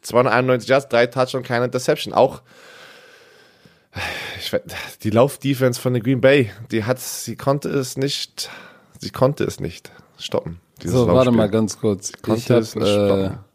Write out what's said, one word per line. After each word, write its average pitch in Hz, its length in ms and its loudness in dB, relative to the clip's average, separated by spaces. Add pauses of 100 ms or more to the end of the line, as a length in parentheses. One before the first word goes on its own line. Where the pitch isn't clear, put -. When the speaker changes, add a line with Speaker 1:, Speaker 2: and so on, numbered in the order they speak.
Speaker 1:
Zweihunderteinundneunzig 123 640 2
Yards, 131 220 2
drei 120 160 4
Touchdowns, 127 400 -4
keine 120 180 -2
Interception. 127 480 -2
Auch, 123 300 2 (2000)
ich - 140 -8
we-, - 100 -2 (400)
die 107 60 -2
Laufdefense 127 720 2
von 123 140 0
der 123 80 0
Green 127 180 0
Bay, 131 300 6 (200)
die 110 140 0
hat, 127 140 -2
sie - 380 -10
konnte 143 340 -2
es 135 260 -4
nicht, - 540 -6 (480)
sie - 100 -12
konnte - 360 0
es - 160 -6
nicht - 300 -10 (280)
stoppen, - 420 -6 (220)
dieses 85 120 -4
Speaker 2:
So, 123 120 4
warte 127 240 6
Speaker 1:
Laufspiel. 120 80 4
Speaker 2:
mal 107 100 4
ganz 107 320 -2
kurz. 101 280 -2
Speaker 1:
Sie - 120 -12
konnte 113 200 -2
Speaker 2:
Ich 123 100 -4
hab, 123 80 6
Speaker 1:
es 110 160 -4
nicht 107 120 -2
Speaker 2:
äh, 104 200 2
Speaker 1:
stoppen. 98 320 0 (160)